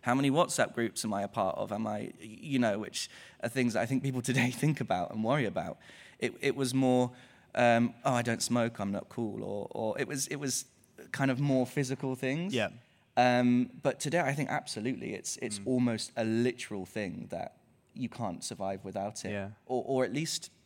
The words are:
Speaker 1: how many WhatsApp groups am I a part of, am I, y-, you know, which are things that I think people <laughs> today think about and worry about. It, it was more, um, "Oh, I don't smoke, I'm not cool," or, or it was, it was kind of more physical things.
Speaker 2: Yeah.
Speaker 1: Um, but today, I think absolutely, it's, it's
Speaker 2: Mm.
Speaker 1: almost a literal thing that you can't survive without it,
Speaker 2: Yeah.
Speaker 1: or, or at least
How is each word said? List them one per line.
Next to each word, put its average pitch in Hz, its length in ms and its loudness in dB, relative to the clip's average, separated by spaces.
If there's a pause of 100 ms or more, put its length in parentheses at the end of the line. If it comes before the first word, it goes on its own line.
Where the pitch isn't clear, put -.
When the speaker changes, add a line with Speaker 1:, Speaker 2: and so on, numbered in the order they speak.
Speaker 1:
how 123 140 2
many 139 160 4
WhatsApp 143 420 2
groups 113 320 -2
am 107 80 -2
I 98 80 -2
a 101 60 -2
part 95 300 0
of, 104 140 -4
am 107 140 -4
I, 107 140 -4
y-, - 200 -8
you 120 400 -4
know, 107 200 4
which - 320 -6 (320)
are 120 60 -2
things 123 240 2
that 107 80 0
I 117 40 2
think 127 160 0
people 131 200 -2
<laughs> 127 100 -2
today 120 180 2
think 143 320 2
about 90 320 -2
and 110 100 -2
worry 127 220 2
about. 85 320 -4 (400)
It, 123 240 -2
it 135 140 2
was 131 180 -2
more, 127 380 4 (420)
um, 120 400 6 (100)
"Oh, 135 100 2
I 120 100 2
don't 117 180 0
smoke, 117 380 0
I'm 101 120 -2
not 98 180 -6
cool," 107 340 -6
or, 101 280 -6
or 110 300 -2
it 135 60 -2
was, 135 200 -4
it 151 100 -4
was 139 280 -4 (460)
kind 135 180 2
of 127 100 0
more 131 280 4
physical 131 480 -2
things. 147 400 -2
Speaker 2:
Yeah. 107 140 0 (480)
Speaker 1:
Um, 123 520 6 (140)
but - 160 0
today, 160 220 0
I 139 120 2
think 143 160 -2
absolutely, 113 640 -4
it's, - 300 -8
it's 104 160 -4
Speaker 2:
Mm. 101 80 -6
Speaker 1:
almost 123 500 2
a 117 60 0
literal 110 640 0
thing 98 420 -6
that - 280 -8 (380)
you 123 140 -6
can't 90 340 -6
survive 95 400 -6
without 101 400 -6
it, 101 80 -6
Speaker 2:
Yeah. 101 180 -4 (180)
Speaker 1:
or, 127 180 0
or 131 180 2
at 98 100 0
least 160 360 -4 (160)